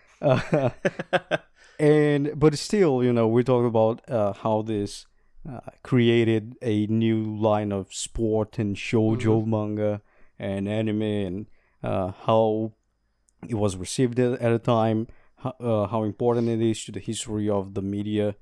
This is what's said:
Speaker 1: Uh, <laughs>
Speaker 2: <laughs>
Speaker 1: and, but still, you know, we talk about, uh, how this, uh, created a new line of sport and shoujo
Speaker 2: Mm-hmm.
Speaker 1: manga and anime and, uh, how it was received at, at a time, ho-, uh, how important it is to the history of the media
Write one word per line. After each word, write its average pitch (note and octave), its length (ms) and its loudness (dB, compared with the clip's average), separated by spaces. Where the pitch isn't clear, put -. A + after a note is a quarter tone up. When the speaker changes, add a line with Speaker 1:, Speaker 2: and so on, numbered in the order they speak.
Speaker 1:
Uh, C#3 500 2
<laughs> - 0 -
Speaker 2:
<laughs> F3 260 -2
Speaker 1:
and, D3 600 4
but D3 200 4
still, D3 460 2
you B2 80 4
know, A#2 160 4
we A#2+ 160 4
talk B2 200 2
about, A2+ 460 2
uh, G#2 220 0
how A2 300 -2
this, G#2 440 -4
uh, A#2+ 120 -14
created A#2 800 2
a G#2+ 240 0
new A2 360 2
line G#2+ 480 0
of G2 220 -6
sport A2 680 -2
and G2+ 180 -2
shoujo A2 640 2
Speaker 2:
Mm-hmm. A2 80 -4
Speaker 1:
manga G#2 500 -2
and G2 300 -4
anime G#2+ 340 -2
and, G#2 440 -4
uh, G2 300 -4
how A2+ 480 2
it A#2+ 100 -6
was G#2 200 0
received A#2+ 420 -2
at, B2 220 0
at A#2 120 2
a A#2 60 0
time, A2+ 480 0
ho-, C3 240 -8
uh, A2 280 0
how A2 140 -4
important A#2 460 0
it A2+ 140 -2
is A2+ 240 0
to A2+ 60 -16
the G2+ 80 -10
history G#2+ 460 -6
of G2 280 -2
the G2+ 80 -4
media G#2 600 -2